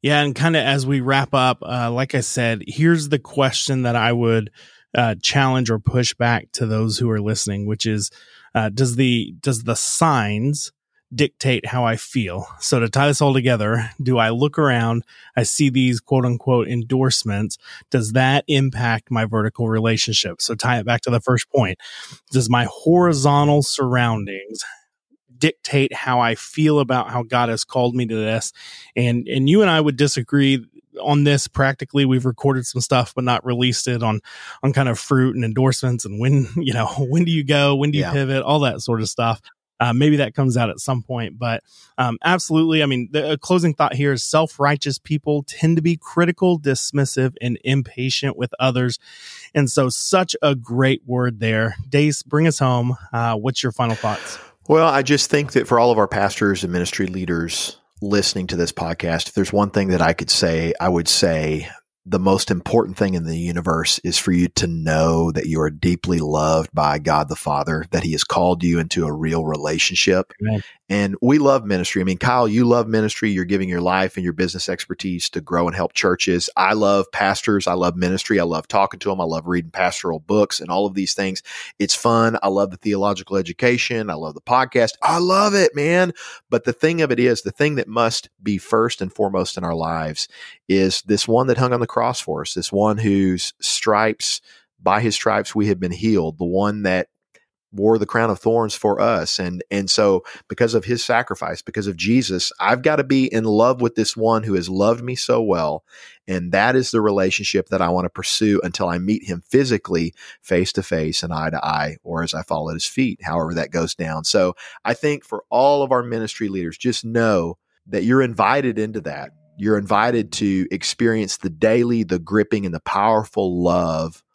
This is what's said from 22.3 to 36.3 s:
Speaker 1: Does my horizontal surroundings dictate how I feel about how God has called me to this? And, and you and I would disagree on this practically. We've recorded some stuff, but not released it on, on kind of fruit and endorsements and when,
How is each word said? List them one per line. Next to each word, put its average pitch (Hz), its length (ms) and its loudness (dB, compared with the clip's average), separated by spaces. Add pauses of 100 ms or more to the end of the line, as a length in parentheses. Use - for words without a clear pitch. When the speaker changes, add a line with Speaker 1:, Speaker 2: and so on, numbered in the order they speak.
Speaker 1:
Does 123 180 2
my 120 180 2
horizontal 147 960 4
surroundings 110 1000 -2 (720)
dictate 139 560 0
how 123 260 -2
I 117 140 2
feel 151 460 2
about 127 300 -2
how 120 120 -4
God 120 280 0
has 113 120 -4
called 123 320 -2
me 123 120 -2
to 110 100 -4
this? 110 360 -2 (440)
And, 120 320 0
and 131 200 0
you 196 140 6
and 196 80 4
I 160 100 4
would 147 160 0
disagree 135 680 2 (360)
on 147 240 2
this 143 220 2
practically. 135 580 0
We've 127 200 2
recorded 131 420 -2
some 127 140 -4
stuff, 123 340 0
but 127 80 -4
not 123 220 0
released 123 420 0
it 120 160 -2
on, 110 180 0 (420)
on 135 100 2
kind 135 160 2
of 113 100 -2
fruit 131 380 2
and 120 80 -4
endorsements 123 600 0
and 101 140 -8
when, 135 340 2